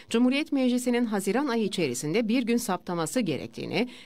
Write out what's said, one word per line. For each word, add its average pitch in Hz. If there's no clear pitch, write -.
Cumhuriyet 254
Meclisi'nin 247
Haziran 214
ayı 233
içerisinde 180
bir 240
gün 233
saptaması 180
gerektiğini, 160